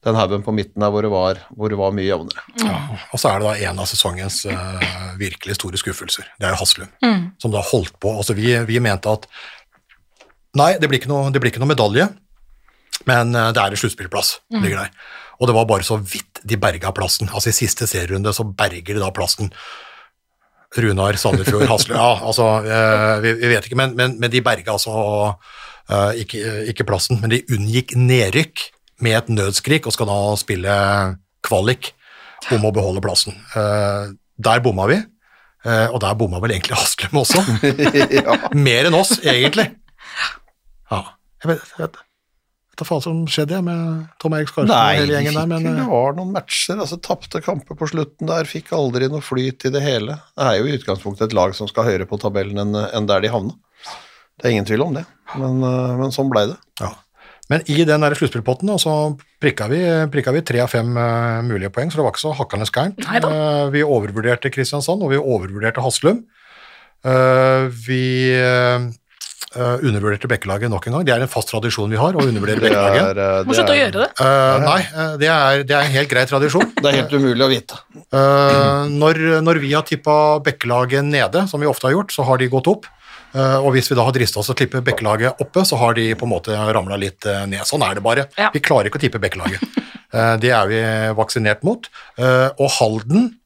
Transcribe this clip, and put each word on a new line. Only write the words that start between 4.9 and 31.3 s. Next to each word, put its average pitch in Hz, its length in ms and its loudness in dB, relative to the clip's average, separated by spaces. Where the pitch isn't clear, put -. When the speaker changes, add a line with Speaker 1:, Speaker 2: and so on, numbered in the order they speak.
Speaker 3:
virkelig 98 380 -8
store 92 260 -8
skuffelser. - 440 -8
Det 98 80 -2
er 92 60 0
jo - 80 -4
Haslum, - 280 -2
Speaker 2:
Mm. 185 360 0
Speaker 3:
som 113 120 -2
da 101 100 -2
holdt - 380 -2
på. 104 180 -2
Altså, 101 180 -4
vi, 113 180 2
vi 113 140 0
mente 107 320 0
at 110 140 -4
nei, 165 220 6
det 156 120 0
blir 135 120 2
ikke 127 80 -8
noe, 139 220 0
det 127 100 0
blir 120 100 0
ikke - 80 -10
noe 139 140 2
medalje, 120 340 4
men, 120 300 2
eh, 113 160 2
det 113 60 0
er 101 140 2
en 101 100 -6
sluttspillplass, - 580 -4
Speaker 2:
Mm. 214 80 0
Speaker 3:
ligger 170 240 0
der. - 40 -12
Og 123 60 2
det 117 80 2
var 113 100 4
bare 107 180 2
så 110 160 -2
vidt - 460 -12
de 107 100 -2
berga 98 380 -2
plassen. 95 340 -2
Altså, 101 220 -4
i - 20 0
siste 110 360 -2
serierunde 98 460 -2
så 113 120 -4
berger 95 480 -4
de 104 60 -2
da 95 120 -2
plassen. 87 400 -4
Runar, 104 360 2
Sandefjord, 104 540 2
Haslum, 113 300 0
ja, 117 180 4
altså, 110 200 2
eh, 110 560 2
vi, 113 120 2
vi 117 180 0
vet 107 160 2
ikke, 123 100 -6
men, 131 180 0
men, 123 240 0
men 117 120 -2
de 123 100 2
berga 113 320 -2
altså, 104 640 -2
eh, 104 340 0
ikke, 104 180 -8
ikke 107 160 -4
plassen, 104 360 0
men 110 80 0
de 117 140 2
unngikk 110 420 0
nedrykk 123 680 2
med 113 180 2
et 110 100 -8
nødskrik 107 560 0
og 113 80 -2
skal 107 160 -2
da 101 80 0
spille 101 420 -2